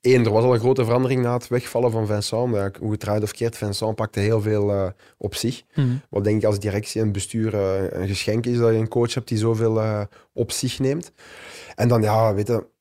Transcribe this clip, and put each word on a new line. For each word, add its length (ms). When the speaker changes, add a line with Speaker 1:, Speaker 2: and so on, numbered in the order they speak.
Speaker 1:
één, 240
er 60
was 120
al 100
een 60
grote 260
verandering 360
na 120
het 140
wegvallen 440
van 160
Vincent. 480
Ja, 240
hoe 120
gedraaid 320
of 80
keert, 260
Vincent 380
pakte 240
heel 220
veel, 300
eh, 160
op 180
zich. 280
Speaker 2:
Mhm. 120
Speaker 1:
Wat 140
denk 140
ik 60
als 160
directie 420
en 100
bestuur, 420
eh, 480
een 60
geschenk 380
is 120
dat 140
je 60
een 100
coach 260
hebt 140
die 100
zoveel, 440
eh, 200
op 180
zich 280
neemt. 320
En 120
dan, 140
ja, 320
weet 140
je 340